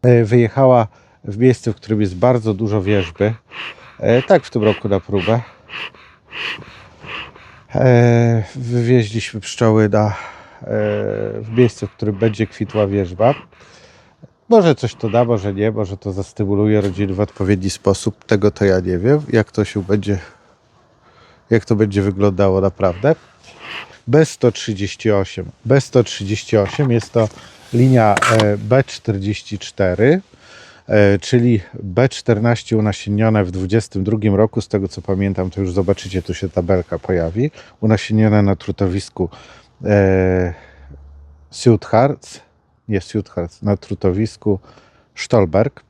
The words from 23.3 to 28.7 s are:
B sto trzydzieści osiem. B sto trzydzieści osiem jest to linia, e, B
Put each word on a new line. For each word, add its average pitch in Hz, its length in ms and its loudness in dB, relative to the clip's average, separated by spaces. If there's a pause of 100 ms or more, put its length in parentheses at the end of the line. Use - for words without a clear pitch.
B 151 180 4
sto - 280 0
trzydzieści 101 580 -6
osiem. 95 400 -2 (140)
B 131 160 2
sto 123 240 0
trzydzieści 104 520 -6
osiem 110 340 0
jest 117 220 -2
to 110 160 0 (440)
linia, 120 420 4
e, 107 440 2
B 107 260 0